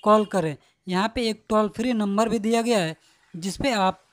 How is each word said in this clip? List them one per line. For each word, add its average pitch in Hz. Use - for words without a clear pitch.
कॉल 214
करें। 160
यहाँ 190
पे 233
एक 214
टोल 214
फ्री 240
नंबर 208
भी 226
दिया 226
गया 226
है 160
जिस 175
पे 277
आप 190